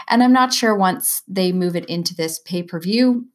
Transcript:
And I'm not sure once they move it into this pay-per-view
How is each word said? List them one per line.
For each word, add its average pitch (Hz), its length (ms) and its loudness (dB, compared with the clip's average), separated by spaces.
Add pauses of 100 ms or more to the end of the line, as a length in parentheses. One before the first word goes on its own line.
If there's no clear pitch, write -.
And 240 120 4
I'm 247 120 6
not 254 200 2
sure 220 220 0
once - 500 -2
they 185 280 -2
move 180 240 -2
it 170 80 -6
into 175 280 -6
this 160 260 -4
pay-per-view 190 960 -2